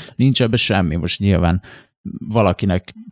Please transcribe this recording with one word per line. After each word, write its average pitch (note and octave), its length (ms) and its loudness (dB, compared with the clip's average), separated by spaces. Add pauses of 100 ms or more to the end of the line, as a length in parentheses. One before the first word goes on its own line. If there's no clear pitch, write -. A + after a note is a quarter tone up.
(160)
nincs B2+ 260 2
ebbe A#2 160 2
semmi F#2 380 0
most F2 240 -4
nyilván. F2+ 420 2 (640)
Valakinek F#2+ 640 0 (180)